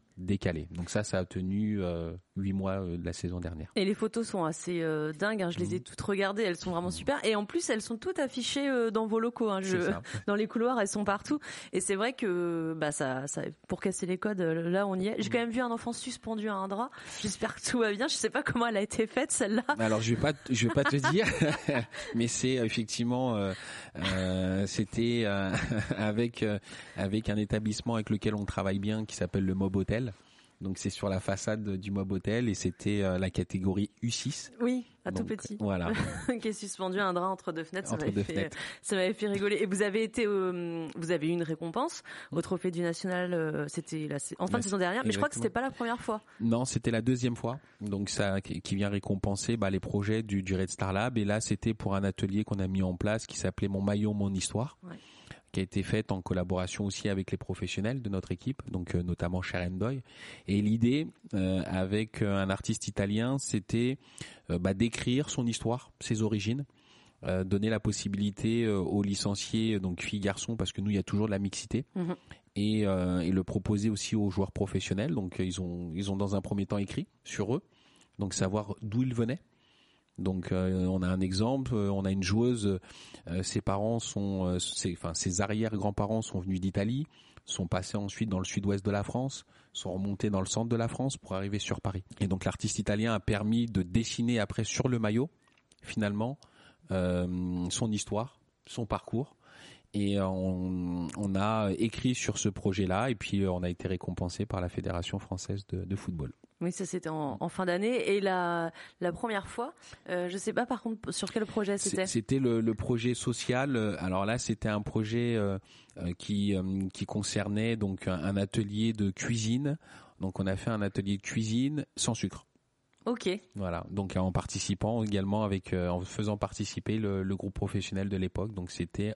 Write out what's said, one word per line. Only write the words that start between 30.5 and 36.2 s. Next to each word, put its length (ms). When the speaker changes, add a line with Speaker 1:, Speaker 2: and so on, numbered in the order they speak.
Speaker 1:
Donc 180
c'est 120
sur 200
la 120
façade 560
du 140
Mob 200
Hotel 380
et 40
c'était, 500
euh, 140
la 120
catégorie 600
U 80
six. 480
Speaker 2:
Oui, 260
à 60
tout 120
Speaker 1:
Donc, 60
Speaker 2:
petit. 320
Speaker 1:
voilà. 320
Speaker 2:
<laughs> 480